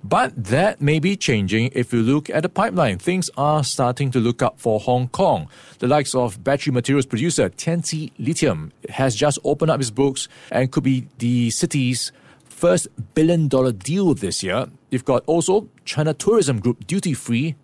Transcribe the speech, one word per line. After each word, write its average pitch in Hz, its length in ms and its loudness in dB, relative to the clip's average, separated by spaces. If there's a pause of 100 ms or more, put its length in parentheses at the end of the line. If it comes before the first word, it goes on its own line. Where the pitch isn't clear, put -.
But 214 320 0
that 131 440 0
may 147 200 2
be 196 160 0
changing 110 580 0
if - 180 -2
you 120 80 2
look 139 300 0
at 156 120 0
the - 60 -2
pipeline. 175 500 0
Things 180 380 -2
are 147 280 2
starting 127 480 0
to 127 80 2
look 117 200 0
up - 200 -2
for 110 180 0
Hong 127 300 0
Kong. 127 400 0 (320)
The 123 80 -2
likes 143 260 2
of 123 300 -2
battery 139 280 0
materials 131 340 0
producer 120 440 0
Tianqi 165 680 -4
Lithium 120 540 -2 (180)
has 127 260 -2
just 143 260 0
opened 151 280 0
up 139 100 2
its 123 100 -4
books 135 380 -2 (240)
and 127 180 0
could 131 140 -2
be 131 240 0 (100)
the 120 320 0
city's 127 640 -2 (320)
first - 440 0 (260)
billion-dollar 151 580 2
deal 156 420 0
this 92 280 -6
year. 95 240 -2 (240)
You've 127 140 -2
got 131 220 0
also 170 420 0 (160)
China 151 300 -2
Tourism 147 460 2
Group 120 260 -2
Duty 185 260 -2
Free 127 520 -4